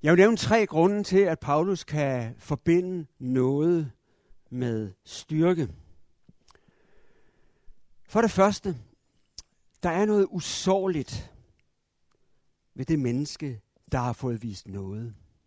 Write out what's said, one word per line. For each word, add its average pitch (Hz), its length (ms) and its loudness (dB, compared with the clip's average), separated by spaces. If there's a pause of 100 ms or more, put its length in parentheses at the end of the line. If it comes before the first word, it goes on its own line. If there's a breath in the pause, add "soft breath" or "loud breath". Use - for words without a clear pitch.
Jeg 151 100 6
vil 175 60 6
nævne 214 180 6
tre 220 300 2
grunde 190 380 2
til, 185 160 2
at 165 200 0
Paulus 165 440 -2
kan 131 540 -4
forbinde 175 680 -2 (120)
noget 135 720 0 (580)
med 113 420 -4 (120)
styrke. 160 640 -2 (2250)
For - 180 -2
det 226 100 4
første, 196 460 2 (1040)
der 180 80 0
er 180 140 2
noget 208 260 4
usårligt 185 1040 -2 (1400)
ved 131 100 -8
det 160 140 0
menneske, 127 640 -4 (320)
der 139 60 0
har 123 140 -2
fået 117 300 -6
vist 110 260 -12
noget. 101 460 -10 (320)